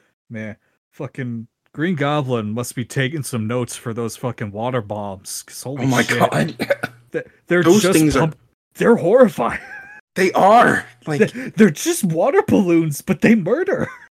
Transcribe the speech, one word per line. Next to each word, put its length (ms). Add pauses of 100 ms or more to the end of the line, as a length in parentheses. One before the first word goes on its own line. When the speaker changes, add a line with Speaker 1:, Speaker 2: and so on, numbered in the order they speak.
(280)
Speaker 1:
man, 280 (360)
fucking 540 (260)
Green 220
Goblin 580
must 220
be 100
taking 380
some 240
notes 300
for 180
those 220
fucking 340
water 320
bombs. 640
'Cause 180
holy 220
Speaker 2:
Oh 20
my 160
Speaker 1:
shit. 160
Speaker 2:
God. 400
<laughs> 540
Speaker 1:
Th-, 120 (220)
they're 160
Speaker 2:
Those 200
Speaker 1:
just 160
Speaker 2:
things 180
are 40
Speaker 1:
pump-, 180 (360)
they're 220
horrifying. 680
<laughs> 60 (460)
Speaker 2:
They 160
are. 540 (200)
Like, 260
Speaker 1:
They, 180
they're 200
just 320
water 460
balloons, 540
but 180
they 140
murder. 520 (320)